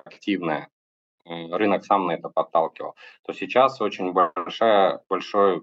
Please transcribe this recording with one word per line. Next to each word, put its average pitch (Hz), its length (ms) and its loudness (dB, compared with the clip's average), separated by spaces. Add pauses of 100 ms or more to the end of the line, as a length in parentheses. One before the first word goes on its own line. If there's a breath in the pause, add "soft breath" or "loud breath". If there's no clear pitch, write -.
активная, 85 640 -6 (560)
м, 85 280 -10
рынок 98 320 0
сам 98 220 2
на 85 60 -2
это 80 160 -6
подталкивал, - 640 -2 (300 loud breath)
то - 80 -8
сейчас 127 480 0
очень 95 320 -4
большая, 92 960 2
большой 95 540 0